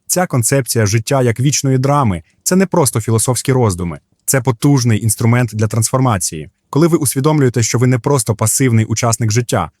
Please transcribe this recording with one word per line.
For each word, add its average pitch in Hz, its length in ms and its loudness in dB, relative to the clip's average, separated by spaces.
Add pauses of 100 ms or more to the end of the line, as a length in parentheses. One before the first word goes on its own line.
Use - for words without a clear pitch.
Ця 180 200 -2
концепція 123 600 0
життя 117 360 0
як 120 180 0
вічної 131 380 0
драми — 127 440 0 (200)
це 185 140 0
не 190 100 2
просто 143 340 0
філософські 117 520 -2
роздуми, 90 460 0 (260)
це 135 160 0
потужний 120 600 0
інструмент 117 520 0
для 110 120 0
трансформації. 110 840 -2 (200)
Коли 156 160 2
ви 165 120 2
усвідомлюєте, 135 640 0
що 117 160 -2
ви 127 80 2
не 127 120 2
просто 131 360 0
пасивний 113 500 0
учасник 113 460 -2
життя, 107 400 -2 (100)